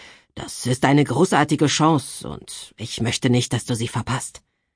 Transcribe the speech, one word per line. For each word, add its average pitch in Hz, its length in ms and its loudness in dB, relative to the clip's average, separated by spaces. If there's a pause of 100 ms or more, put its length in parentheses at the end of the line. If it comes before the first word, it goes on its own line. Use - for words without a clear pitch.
(360)
das - 300 -10
ist 127 200 0
eine 139 180 6
großartige 147 640 2
Chance 156 640 2
und - 480 -16
ich - 240 -8
möchte 113 280 0
nicht, 123 220 2
dass 117 140 -2
du 123 100 -4
sie 120 140 -4
verpasst. - 520 -6 (340)